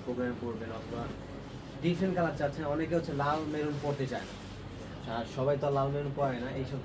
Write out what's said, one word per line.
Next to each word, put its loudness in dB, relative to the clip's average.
প্রোগ্রামে 0
পরবেন -4
অথবা -4
ডিফারেন্ট 4
কালার 4
চাচ্ছেন, 0
অনেকে 2
হচ্ছে 2
লাল 2
মেরুন 0
পরতে 2
চায় -2
না। -8
আর 0
সবাই 4
তো 4
আর 4
লাল 4
মেরুন 0
পরে 2
না, -4
এইসব -2